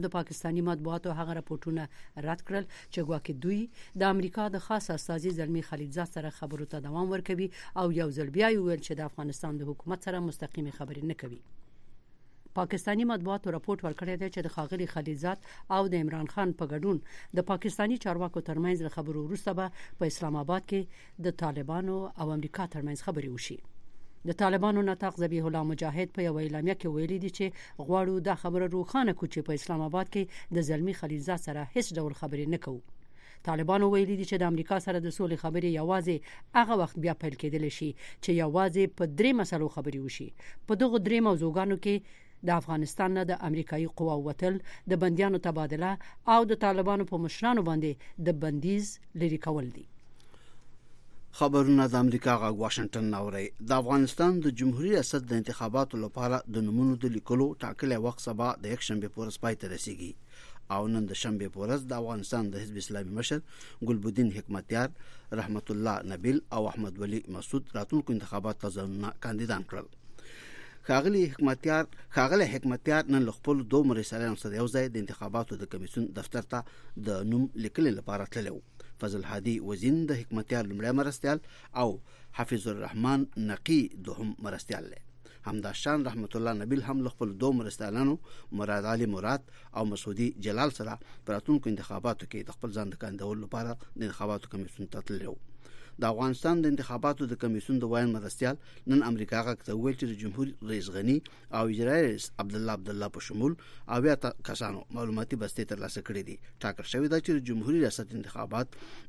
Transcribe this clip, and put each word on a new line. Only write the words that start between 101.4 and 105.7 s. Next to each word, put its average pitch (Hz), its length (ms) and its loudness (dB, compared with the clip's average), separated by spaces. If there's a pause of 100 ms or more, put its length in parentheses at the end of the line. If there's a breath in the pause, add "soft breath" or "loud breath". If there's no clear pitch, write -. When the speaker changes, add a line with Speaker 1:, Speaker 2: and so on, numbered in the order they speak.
Speaker 2:
او - 20 4 (120)
اجرایي 131 340 4
رئیس 107 180 -2 (200)
عبدالله 107 340 -2
عبدالله 101 380 -4
په 92 100 -10
شمول 127 260 0 (440 loud breath)
اویا 139 260 6
ته 123 100 -2 (160)
کسانو 98 320 -4 (160)
معلوماتي 113 460 -2
بستې 101 300 -4